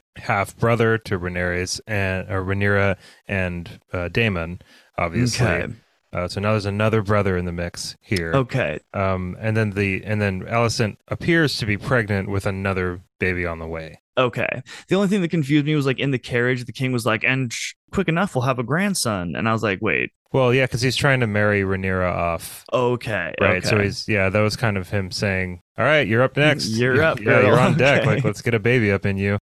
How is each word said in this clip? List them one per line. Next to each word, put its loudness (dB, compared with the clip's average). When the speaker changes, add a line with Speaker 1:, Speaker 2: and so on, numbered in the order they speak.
Speaker 1:
half -4
brother 2
to -4
Rhaenyra -4
and, -2
or -2
Rhaenyra 2
and, -4
uh, -4
Daemon, -2
obviously. 0
Speaker 2:
Okay. -2
Speaker 1:
Uh, -4
so -8
now 0
there's 0
another 2
brother 2
in -2
the -4
mix -8
here. -4
Speaker 2:
Okay. -2
Speaker 1:
Um, -2
and 0
then 0
the, 0
and -2
then 0
Alicent 0
appears 0
to -6
be 0
pregnant -2
with -2
another -2
baby 0
on -6
the -10
way. -12
Speaker 2:
Okay. 0
The 0
only 2
thing 2
that 0
confused 2
me 0
was, 0
like, 0
in -2
the 0
carriage, -2
the -10
king -4
was -2
like, 0
"And 0
sh-, -8
quick -2
enough, 0
we'll 0
have 0
a -2
grandson." -2
And -2
I 2
was 0
like, 0
"Wait." 0
Speaker 1:
Well, 4
yeah, 4
'cause -2
he's 0
trying 2
to 2
marry 2
Rhaenyra 0
off. -4
Speaker 2:
Okay, 0
Speaker 1:
Right. 2
So 0
Speaker 2:
okay. 4
Speaker 1:
he's, -4
yeah, 2
that 2
was 2
kind 0
of -6
him -4
saying, -2
"All 0
right, 4
you're 4
up 0
next. 2
Speaker 2:
You're 2
Speaker 1:
Yeah, 4
Speaker 2:
up, -4
Speaker 1:
yeah, 4
you're 6
Speaker 2:
girl. 6
Speaker 1:
on 4
deck. 4
Speaker 2:
<laughs> 2
Okay. 2
Speaker 1:
Like, 0
let's -2
get 0
a 0
baby 2
up 0
in 0
you." 0